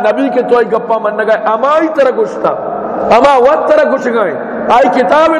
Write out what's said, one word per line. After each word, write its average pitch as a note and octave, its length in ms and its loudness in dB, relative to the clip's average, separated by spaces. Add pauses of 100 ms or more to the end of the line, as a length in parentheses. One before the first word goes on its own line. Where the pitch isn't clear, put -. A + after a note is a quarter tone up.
(100)
نبی C4 240 0
کے B3 80 0
تو A#3+ 140 0
آئی A3 160 0
گپا A3 300 -2
من G#3 140 -4
نگا، G#3+ 200 0 (160)
اما B3 200 0 (100)
ہی D#4+ 140 0
طرح C4 220 2
گشتا، F#3 340 -2 (640)
اما C#4 220 4
وقت D4 320 2
طرح D4+ 200 4
گش B3+ 160 -2
گئے، A3+ 260 -2 (460)
آئی C4 100 4 (120)
کتاب D#4 400 2